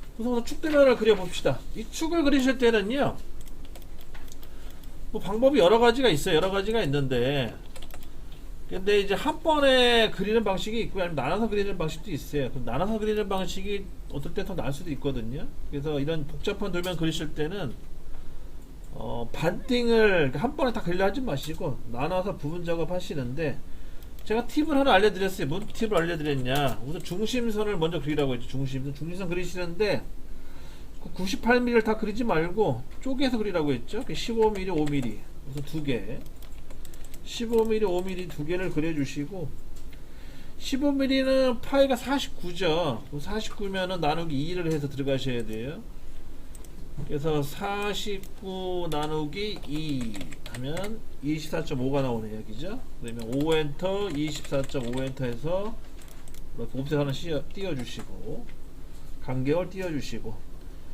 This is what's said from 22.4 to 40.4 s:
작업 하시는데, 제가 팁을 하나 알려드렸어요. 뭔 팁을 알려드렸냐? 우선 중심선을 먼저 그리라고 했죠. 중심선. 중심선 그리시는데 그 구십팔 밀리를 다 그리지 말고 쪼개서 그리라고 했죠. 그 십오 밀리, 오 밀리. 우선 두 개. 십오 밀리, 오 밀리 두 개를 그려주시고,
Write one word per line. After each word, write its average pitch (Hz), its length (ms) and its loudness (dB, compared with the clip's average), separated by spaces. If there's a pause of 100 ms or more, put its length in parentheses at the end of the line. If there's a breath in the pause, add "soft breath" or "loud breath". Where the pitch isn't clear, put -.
작업 165 260 0
하시는데, 151 680 -2 (640 loud breath)
제가 233 240 0
팁을 302 280 2
하나 269 180 6
알려드렸어요. 185 520 4
뭔 190 220 0
팁을 214 280 0
알려드렸냐? 143 880 2
우선 147 160 -4
중심선을 214 760 0
먼저 165 240 0
그리라고 139 340 0
했죠. 117 140 -2
중심선. 135 440 -2
중심선 175 360 -4
그리시는데 175 720 0 (1000 loud breath)
그 - 120 -4
구십팔 233 480 2
밀리를 240 240 4
다 220 120 0
그리지 214 280 0
말고 170 580 2 (200)
쪼개서 254 360 2
그리라고 175 340 2
했죠. - 320 -2
그 156 100 -2
십오 220 360 4
밀리, 190 200 -2
오 151 140 2
밀리. 135 360 0 (280)
우선 139 140 -4
두 156 220 -2
개. 113 340 0 (1080 loud breath)
십오 226 420 2
밀리, 214 180 2
오 180 180 2
밀리 185 240 -4
두 151 180 -4
개를 180 260 0
그려주시고, 151 800 -2 (1080 loud breath)